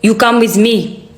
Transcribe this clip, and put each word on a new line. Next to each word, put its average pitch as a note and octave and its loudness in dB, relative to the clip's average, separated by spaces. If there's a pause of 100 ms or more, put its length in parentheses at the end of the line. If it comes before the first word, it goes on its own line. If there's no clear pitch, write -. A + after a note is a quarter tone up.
You A3 2
come A#3+ 0
with G#3 0
me. G#3+ -2